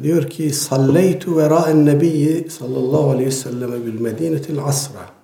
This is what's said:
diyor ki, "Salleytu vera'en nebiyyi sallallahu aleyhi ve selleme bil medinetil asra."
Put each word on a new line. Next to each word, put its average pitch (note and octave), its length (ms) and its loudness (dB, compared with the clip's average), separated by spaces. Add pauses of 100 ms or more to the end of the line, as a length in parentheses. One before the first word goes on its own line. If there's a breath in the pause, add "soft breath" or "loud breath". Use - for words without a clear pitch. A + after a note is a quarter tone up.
diyor D3+ 260 0
ki, D3+ 240 -4
"Salleytu D#3+ 840 0
vera'en D#3 480 4
nebiyyi D#3 640 2
sallallahu C3+ 600 0
aleyhi C3 180 0
ve C3 40 0
selleme B2 540 -6
bil A2 160 -6
medinetil C#3 580 -4
asra." - 500 -6 (140)